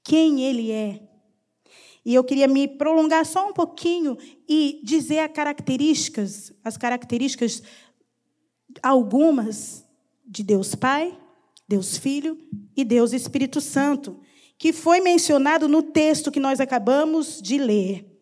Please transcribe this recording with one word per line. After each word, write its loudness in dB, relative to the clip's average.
Quem 2
ele -2
é? -6
E 0
eu 6
queria 2
me 4
prolongar 2
só -2
um -10
pouquinho -2
e 0
dizer 0
as -2
características, -2
as -8
características -4
algumas 0
de -12
Deus 0
Pai, -2
Deus -4
Filho -4
e 0
Deus 2
Espírito -4
Santo, -2
que 0
foi 2
mencionado 2
no 4
texto 2
que -2
nós 0
acabamos 0
de -4
ler. -2